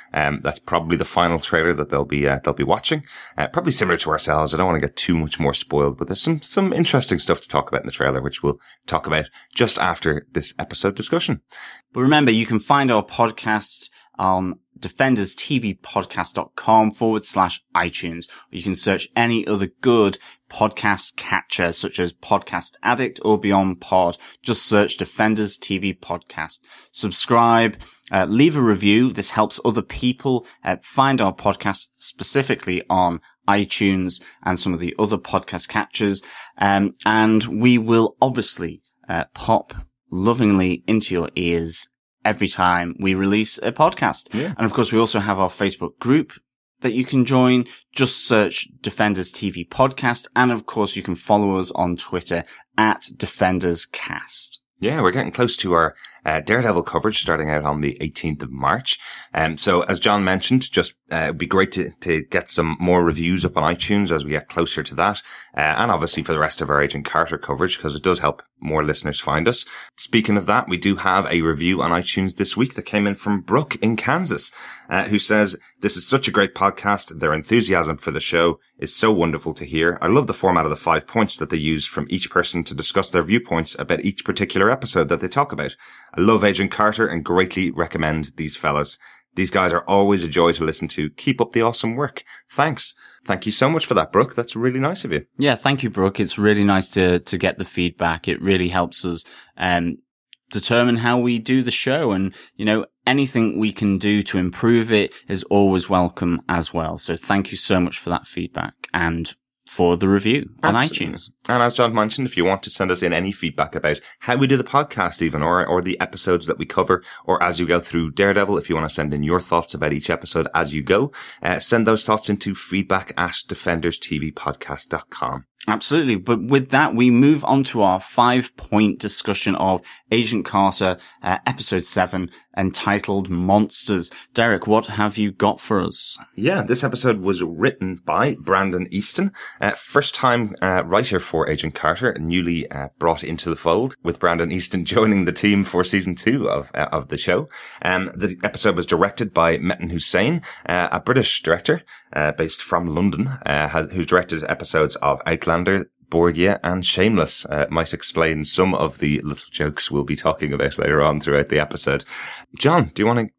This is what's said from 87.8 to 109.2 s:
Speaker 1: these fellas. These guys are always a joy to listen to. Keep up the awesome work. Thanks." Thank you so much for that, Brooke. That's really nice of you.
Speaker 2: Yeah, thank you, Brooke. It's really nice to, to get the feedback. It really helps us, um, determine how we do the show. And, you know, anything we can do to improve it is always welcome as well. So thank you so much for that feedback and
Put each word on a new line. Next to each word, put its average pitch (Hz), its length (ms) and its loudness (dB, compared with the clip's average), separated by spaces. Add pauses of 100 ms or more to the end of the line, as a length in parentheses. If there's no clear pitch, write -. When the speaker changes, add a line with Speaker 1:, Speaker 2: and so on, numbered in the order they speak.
Speaker 1:
these 78 200 -8
fellas. 73 420 -2 (380)
These 90 160 -2
guys 92 200 2
are 85 140 -2
always 98 380 2
a 82 40 -4
joy 85 240 4
to 80 120 -2
listen 78 240 -4
to. 78 220 -4
Keep - 300 -2
up 117 120 0
the 117 100 2
awesome 113 340 -2
work. 143 280 -6 (260)
Thanks." 143 440 -2 (280)
Thank 92 220 -4
you 107 80 -2
so 131 160 2
much 160 160 0
for - 80 -2
that, 82 200 0
Brooke. 117 220 2
That's 120 220 -6
really 127 240 -2
nice 147 240 -2
of - 80 -4
you. 127 140 -4 (100)
Speaker 2:
Yeah, 135 180 2
thank 135 280 0
you, 113 80 -2
Brooke. 98 280 0
It's 98 200 -2
really 104 260 4
nice 98 280 2
to, 90 260 4
to - 180 -6
get 90 220 -2
the 92 80 -6
feedback. 85 600 -2
It 87 140 -2
really 90 300 2
helps 87 340 -2
us, 85 220 -4 (320)
um, 87 400 0 (520)
determine 120 460 2
how 120 220 2
we 120 200 2
do 127 240 0
the 120 80 -2
show. 135 420 0
And, 95 220 -2 (220)
you 98 80 -8
know, 107 220 2 (200)
anything 127 520 2
we 107 160 0
can 101 240 2
do 104 240 2
to 98 160 -2
improve 113 520 2
it 104 220 2 (160)
is 95 160 -4
always 95 420 4
welcome 87 640 0
as 85 240 -2
well. 82 240 -4
So 85 180 -4
thank 98 360 0
you 92 80 -8
so 95 200 2
much 87 200 0
for - 100 -10
that 85 180 -4
feedback - 680 -10
and 85 360 -2 (360)